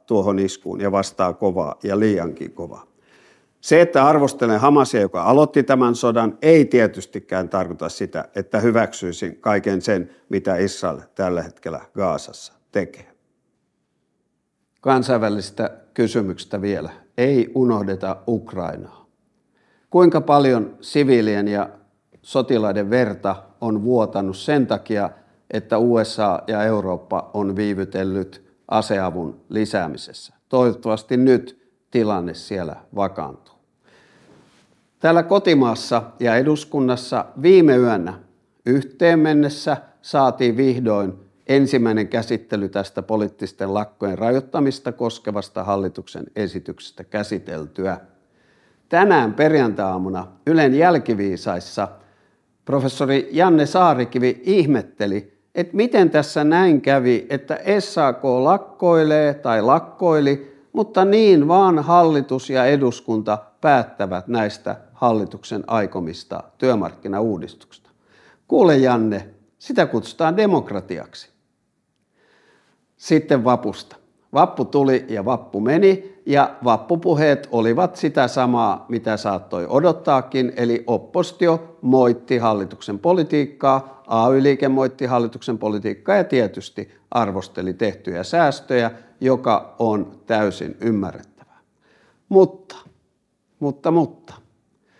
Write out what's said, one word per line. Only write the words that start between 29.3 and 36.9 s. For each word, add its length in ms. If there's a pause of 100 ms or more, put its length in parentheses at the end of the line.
lisäämisessä? 840 (140)
Toivottavasti 680
nyt 540 (200)
tilanne 440
siellä 420 (180)
vakaantuu. 600 (1400)
Täällä 240
kotimaassa 800 (180)
ja 160
eduskunnassa 880 (180)